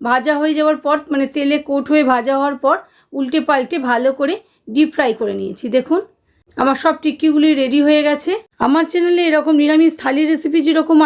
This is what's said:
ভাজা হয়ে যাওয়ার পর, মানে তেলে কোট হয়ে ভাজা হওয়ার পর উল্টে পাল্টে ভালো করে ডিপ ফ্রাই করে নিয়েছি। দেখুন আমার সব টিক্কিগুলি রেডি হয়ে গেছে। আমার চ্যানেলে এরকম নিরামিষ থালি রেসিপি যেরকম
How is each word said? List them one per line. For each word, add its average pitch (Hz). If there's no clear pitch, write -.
ভাজা 254
হয়ে 302
যাওয়ার 302
পর, 294
মানে 277
তেলে 285
কোট 277
হয়ে 302
ভাজা 254
হওয়ার 277
পর 285
উল্টে 277
পাল্টে 285
ভালো 247
করে 285
ডিপ 277
ফ্রাই 262
করে 208
নিয়েছি। 196
দেখুন 262
আমার 269
সব 320
টিক্কিগুলি 302
রেডি 269
হয়ে 302
গেছে। 294
আমার 285
চ্যানেলে 349
এরকম 311
নিরামিষ 311
থালি 277
রেসিপি 320
যেরকম 320